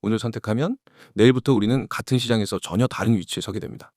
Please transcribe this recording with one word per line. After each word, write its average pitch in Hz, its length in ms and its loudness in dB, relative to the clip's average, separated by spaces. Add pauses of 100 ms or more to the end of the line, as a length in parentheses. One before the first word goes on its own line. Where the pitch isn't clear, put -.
오늘 107 180 0
선택하면 117 580 -4 (360)
내일부터 127 400 6
우리는 117 360 0
같은 - 280 -2
시장에서 110 420 -2
전혀 113 280 0
다른 113 280 0
위치에 90 260 -6
서게 98 180 -8
됩니다. - 380 -14